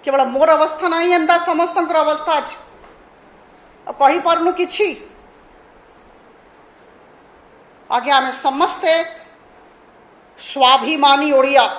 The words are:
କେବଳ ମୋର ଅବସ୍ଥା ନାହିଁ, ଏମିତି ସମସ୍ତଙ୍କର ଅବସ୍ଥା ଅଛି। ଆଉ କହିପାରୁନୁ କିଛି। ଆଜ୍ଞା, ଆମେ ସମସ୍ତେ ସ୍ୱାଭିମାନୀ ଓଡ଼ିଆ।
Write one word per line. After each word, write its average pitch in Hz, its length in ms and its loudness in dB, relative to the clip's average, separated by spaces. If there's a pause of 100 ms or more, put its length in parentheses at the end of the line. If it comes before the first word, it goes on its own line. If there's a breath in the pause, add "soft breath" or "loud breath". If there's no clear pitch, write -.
କେବଳ 269 220 0
ମୋର 269 260 0
ଅବସ୍ଥା 320 360 0
ନାହିଁ, 339 260 0
ଏମିତି 339 320 2
ସମସ୍ତଙ୍କର 339 520 -2
ଅବସ୍ଥା 302 360 -2
ଅଛି। 277 220 -4 (1300)
ଆଉ 254 60 -12
କହିପାରୁନୁ 330 600 2
କିଛି। 359 340 -4 (3000)
ଆଜ୍ଞା, 247 240 0
ଆମେ 262 160 0
ସମସ୍ତେ 330 880 -2 (1200)
ସ୍ୱାଭିମାନୀ 277 920 2
ଓଡ଼ିଆ। 269 340 4 (140)